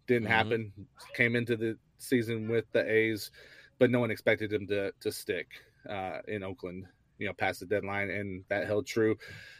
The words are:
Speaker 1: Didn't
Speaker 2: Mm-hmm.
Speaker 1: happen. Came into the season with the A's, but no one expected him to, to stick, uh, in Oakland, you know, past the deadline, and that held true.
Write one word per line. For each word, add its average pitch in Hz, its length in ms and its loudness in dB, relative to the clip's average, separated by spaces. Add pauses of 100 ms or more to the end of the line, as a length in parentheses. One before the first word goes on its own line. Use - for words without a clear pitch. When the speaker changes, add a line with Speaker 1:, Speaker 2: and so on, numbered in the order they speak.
Speaker 1:
Didn't 120 160 4
Speaker 2:
Mm-hmm. 107 100 0
Speaker 1:
happen. 110 400 2 (400)
Came 120 240 2
into 120 180 0
the 113 220 -4 (220)
season 113 500 0
with 113 240 2
the 113 180 2
A's, 110 400 2 (480)
but 123 100 8
no 123 120 4
one 113 100 0
expected 107 420 2
him 101 140 -2
to, 98 320 0
to 107 120 -2
stick, 87 360 -6 (420)
uh, 95 380 -6
in 104 160 -4
Oakland, 92 420 -8 (320)
you 104 100 -4
know, 92 60 -4
past 95 280 -2
the 95 40 -10
deadline, 98 440 -2
and 95 400 -6
that 98 180 0
held 104 180 0
true. 110 320 2 (420)